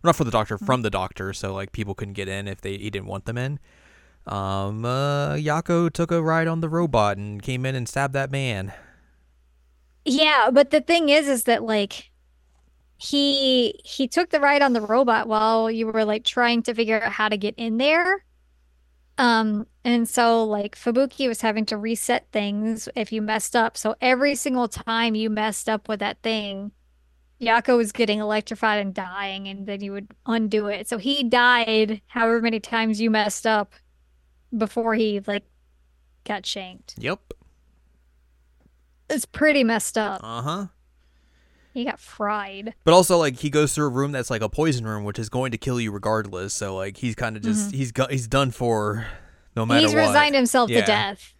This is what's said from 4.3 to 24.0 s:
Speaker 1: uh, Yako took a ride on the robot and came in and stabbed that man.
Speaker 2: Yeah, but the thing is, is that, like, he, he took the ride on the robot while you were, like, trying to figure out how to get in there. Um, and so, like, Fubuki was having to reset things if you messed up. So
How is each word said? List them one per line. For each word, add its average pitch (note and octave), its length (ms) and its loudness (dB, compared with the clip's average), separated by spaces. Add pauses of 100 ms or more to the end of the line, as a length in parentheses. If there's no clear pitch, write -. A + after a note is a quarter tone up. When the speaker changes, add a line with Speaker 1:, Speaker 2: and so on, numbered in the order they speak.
Speaker 1:
uh, C#3+ 500 -2
Yako E3 560 0
took E3+ 200 -2
a E3+ 120 2
ride D#3+ 240 2
on E3 140 -2
the E3 80 -2
robot B2 480 2
and G#2 260 -8
came B2+ 220 -2
in C3 100 -2
and B2 140 -4
stabbed C#3 240 -2
that C3+ 180 -2
man. A#2+ 420 -4 (1300)
Speaker 2:
Yeah, C#4+ 460 4
but C#4 200 6
the D4+ 100 4
thing E4 280 4
is, D4 180 4
is B3+ 180 0
that, A3+ 180 2
like, G#3+ 480 -2 (840)
he, C4+ 880 2
he - 240 -4
took F4 240 0
the D#4 100 2
ride C#4+ 200 4
on C4+ 120 6
the A3+ 80 0
robot A3+ 460 2
while A3+ 440 2
you A3+ 160 -2
were, A3 180 0
like, G#3+ 200 -2
trying A#3 380 2
to A#3+ 120 -2
figure A3 280 2
out A3+ 100 -2
how G#3+ 160 0
to G#3+ 80 0
get G#3 200 -4
in A3+ 200 -4
there. E4+ 460 2 (1000)
Um, A3 460 2 (160)
and A#3+ 260 2
so, A#3 340 4
like, G#3 320 -4
Fubuki B3+ 520 0
was A3+ 140 -2
having A3 260 0
to A3 100 -4
reset A3+ 540 -2
things G#3+ 640 -2
if G#3+ 160 -4
you A3 100 -4
messed A3 340 -2
up. A3+ 220 2
So G#3+ 240 -2